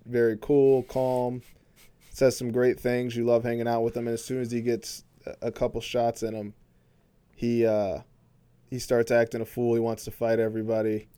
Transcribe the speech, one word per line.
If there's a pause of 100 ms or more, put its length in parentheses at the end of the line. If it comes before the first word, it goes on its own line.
very
cool,
calm, (680)
says
some
great
things.
You
love
hanging
out
with
him.
And
as
soon
as
he
gets (220)
a,
a
couple
shots
in
him, (800)
he,
uh, (680)
he
starts
acting
a
fool.
He
wants
to
fight
everybody.